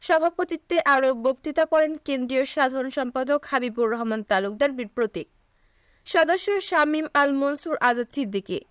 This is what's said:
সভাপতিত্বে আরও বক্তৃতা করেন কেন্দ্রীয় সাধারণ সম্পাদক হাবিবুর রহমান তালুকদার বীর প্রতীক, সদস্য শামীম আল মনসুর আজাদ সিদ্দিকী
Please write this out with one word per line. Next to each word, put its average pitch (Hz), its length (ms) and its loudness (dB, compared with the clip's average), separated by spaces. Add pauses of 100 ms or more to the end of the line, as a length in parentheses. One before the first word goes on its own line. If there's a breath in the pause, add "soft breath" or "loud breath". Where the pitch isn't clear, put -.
সভাপতিত্বে 339 800 0
আরও 269 320 4
বক্তৃতা 262 520 -2
করেন 311 300 2
কেন্দ্রীয় 262 500 -2
সাধারণ 262 440 -2
সম্পাদক 262 560 -2
হাবিবুর 240 440 0
রহমান 220 340 -4
তালুকদার 208 480 0
বীর 247 160 -8
প্রতীক, 214 400 -4 (800)
সদস্য 370 560 2
শামীম 311 520 0
আল 285 180 4
মনসুর 285 500 -2
আজাদ 240 300 2
সিদ্দিকী 196 480 -6 (120)